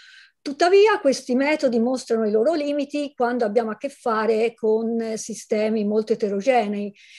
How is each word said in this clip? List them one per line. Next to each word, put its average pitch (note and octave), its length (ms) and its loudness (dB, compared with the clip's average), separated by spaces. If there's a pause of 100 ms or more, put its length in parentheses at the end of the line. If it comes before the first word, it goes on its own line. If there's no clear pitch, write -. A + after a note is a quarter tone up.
(440)
Tuttavia G4 560 4
questi C4 340 0
metodi C4+ 460 2
mostrano A#3 460 -2
i G#3 40 0
loro A3 220 2
limiti C#4+ 640 -4
quando A#3+ 300 0
abbiamo A3 240 -2
a G#3 80 -10
che C#4 100 -8
fare A3+ 640 -2
con A3+ 640 -2
sistemi G#3+ 720 -4
molto A3 260 0
eterogenei, G#3 840 0 (240)